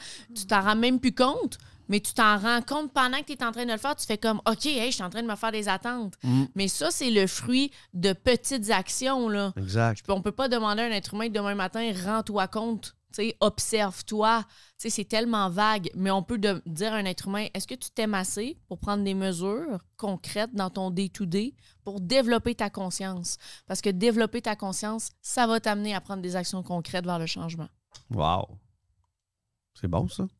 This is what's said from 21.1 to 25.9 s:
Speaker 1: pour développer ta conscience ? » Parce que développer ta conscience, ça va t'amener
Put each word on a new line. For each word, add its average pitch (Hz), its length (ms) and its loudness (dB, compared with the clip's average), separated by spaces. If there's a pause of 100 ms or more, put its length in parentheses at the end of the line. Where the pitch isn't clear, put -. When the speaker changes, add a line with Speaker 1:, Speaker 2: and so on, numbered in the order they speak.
Speaker 1:
pour 202 160 -8
développer 240 560 4
ta 208 120 0
conscience ? » 190 680 -6 (300)
Parce 190 120 -4
que - 80 0
développer 220 540 2
ta 214 140 -2
conscience, 214 540 -4 (120)
ça 247 240 2
va 226 140 4
t'amener 208 340 0